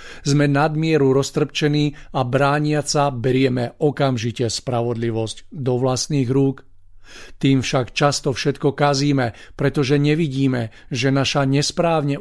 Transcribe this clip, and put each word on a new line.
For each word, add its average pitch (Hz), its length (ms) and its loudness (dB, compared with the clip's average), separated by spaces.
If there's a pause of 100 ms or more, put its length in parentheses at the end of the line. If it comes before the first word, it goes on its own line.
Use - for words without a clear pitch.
(240)
sme 143 240 4
nadmieru 151 640 2
roztrpčení 147 1040 0
a 131 80 2
brániac 143 640 0
sa 143 240 0
berieme 127 640 0
okamžite 127 720 0
spravodlivosť 117 1040 -4
do 131 220 -2 (100)
vlastných 131 480 0
rúk. 135 320 0 (720)
Tým 135 240 2
však 127 320 -2
často 143 400 0
všetko 139 400 -2
kazíme, 139 640 0 (240)
pretože 143 400 0
nevidíme, 135 720 0 (160)
že 131 240 -2
naša 139 320 2
nesprávne 143 760 0